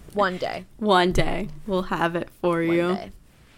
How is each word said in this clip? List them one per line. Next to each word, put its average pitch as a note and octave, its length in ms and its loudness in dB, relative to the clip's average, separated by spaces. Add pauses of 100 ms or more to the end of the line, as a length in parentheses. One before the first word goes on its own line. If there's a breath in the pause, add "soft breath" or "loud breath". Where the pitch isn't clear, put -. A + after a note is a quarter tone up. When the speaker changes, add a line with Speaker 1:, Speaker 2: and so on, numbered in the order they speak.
(120)
Speaker 1:
One F#3+ 240 0
day. - 300 -6 (120)
Speaker 2:
One F#3 340 4
day F3 360 0 (180)
we'll F#3 180 0
have E3+ 320 -2
it E3+ 120 -6 (120)
for E3+ 240 2
Speaker 1:
One E3+ 120 2
Speaker 2:
you. F3 180 2
Speaker 1:
day. - 160 -8 (480 soft breath)